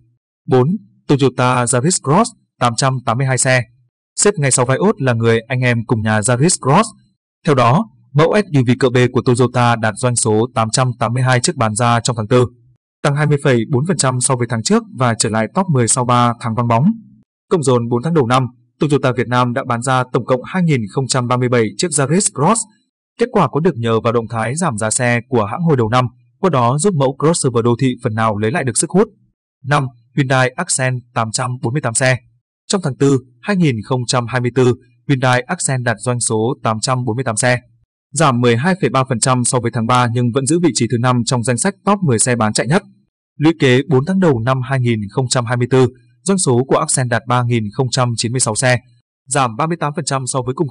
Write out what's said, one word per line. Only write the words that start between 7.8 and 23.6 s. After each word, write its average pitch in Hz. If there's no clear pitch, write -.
mẫu 160
S 202
U 135
V 120
cỡ 135
B 120
của 120
Toyota 123
đạt 110
doanh 123
số 110
tám 110
trăm 127
tám 113
mươi 127
hai 127
chiếc 175
bán 110
ra 120
trong 117
tháng 107
tư, 123
tăng 147
hai 147
mươi 151
phẩy 127
bốn 147
phần 180
trăm 127
so 131
với 120
tháng 113
trước 220
và 120
trở 123
lại 110
top 185
mười 120
sau 127
ba 120
tháng 113
vắng 117
bóng. 117
Cộng 180
dồn 123
bốn 120
tháng 165
đầu 147
năm, 127
Toyota 139
Việt 117
Nam 123
đã 127
bán 117
ra 127
tổng 131
cộng 127
hai 185
nghìn 156
không 135
trăm 120
ba 123
mươi 123
bảy 120
chiếc 180
Yaris 151
Cross. 175
Kết 233
quả 180
có 143